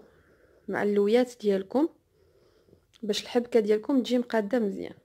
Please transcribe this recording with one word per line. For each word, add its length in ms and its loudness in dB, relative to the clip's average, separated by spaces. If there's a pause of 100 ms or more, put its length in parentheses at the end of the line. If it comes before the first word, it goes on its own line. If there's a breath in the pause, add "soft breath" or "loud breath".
(680 soft breath)
مع 140 -2
اللويات 580 2
ديالكم 480 0 (1120 soft breath)
باش 200 -4
الحبكه 380 0
ديالكم 420 2
تجي 160 0
مقاده 400 -2
مزيان. 360 -4 (100)